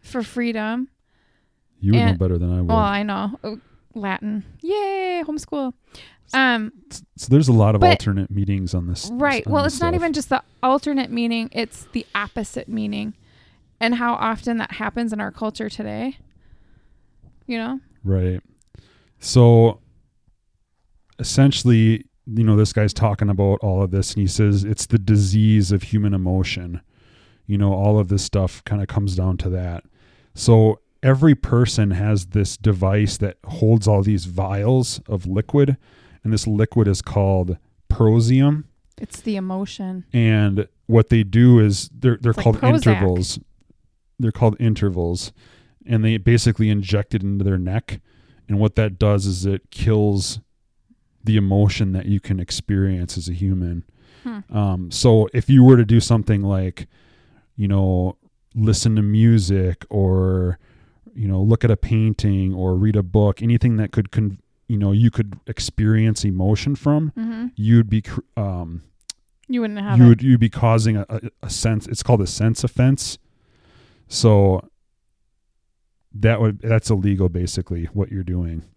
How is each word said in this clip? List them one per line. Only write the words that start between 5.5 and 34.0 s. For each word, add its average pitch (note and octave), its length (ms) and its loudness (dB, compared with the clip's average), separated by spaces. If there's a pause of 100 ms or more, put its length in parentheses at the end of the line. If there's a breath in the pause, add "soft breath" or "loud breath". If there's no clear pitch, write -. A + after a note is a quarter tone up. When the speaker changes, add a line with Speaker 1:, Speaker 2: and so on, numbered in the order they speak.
Speaker 1:
Um, A#3+ 380 -2 (180)
Speaker 2:
S-, - 120 -20 (140)
so - 140 -14
there's C#3 180 4
a B2+ 40 2
lot A2 220 2
of G2+ 60 0
Speaker 1:
but F4+ 100 6
Speaker 2:
alternate G2 400 -2
meanings G2 440 -4
on F2 120 -4
this, F2 260 -8
Speaker 1:
Right. C4+ 340 -2
Speaker 2:
on - 60 -4
Speaker 1:
Well, C#4+ 120 0
Speaker 2:
this D4 100 -2
Speaker 1:
it's B3+ 60 -8
not E4+ 80 -2
Speaker 2:
stuff. F4 120 -2
Speaker 1:
even E4+ 120 -2
just C#4 160 -6
the - 140 -2 (200)
alternate C4+ 480 -2
meaning. A#3 420 -4
It's - 400 -10
the A#3 120 -8 (100)
opposite - 540 -8
meaning. G#3+ 460 -8 (640 soft breath)
And A3+ 140 -2
how A#3+ 200 -4
often A3+ 440 -6
that - 140 -8
happens A3 400 -8
in G#3 80 -8
our G3+ 100 -8
culture A3 400 -10
today, G#3+ 480 -10 (1300)
you A#3+ 120 -8
know? B3 220 -8 (240)
Speaker 2:
Right. F#2 360 -2 (800 soft breath)
So A#2 600 4 (1400)
essentially, A#2+ 840 2 (220)
you A2+ 180 -2
know, A2 120 4
this G#2+ 160 2
guy's G#2+ 200 0
talking G#2 360 -2
about G2 340 0
all G2 200 0
of F#2 80 -2
this, F#2+ 240 -2
and G#2+ 60 -2
he G2 60 0
says G2+ 380 2
it's G#2+ 220 -6
the A#2 120 2
disease G#2 720 2
of G2 120 0
human G#2 300 -2
emotion. F2+ 680 -4 (680 soft breath)
You G#2 120 -2
know, G2 140 2
all G#2 260 2
of G2 100 0
this G2 160 0
stuff - 400 -2
kinda G2+ 220 -4
comes G2 300 -4
down F#2 220 -2
to G2 120 -6
that. F2+ 340 -6 (500 soft breath)
So A2 460 4 (220)
every C3+ 320 4
person A2+ 580 0
has G2 340 -2
this G2+ 300 -2
device G2+ 600 0
that G2+ 280 -6
holds A2 420 2
all G2+ 140 4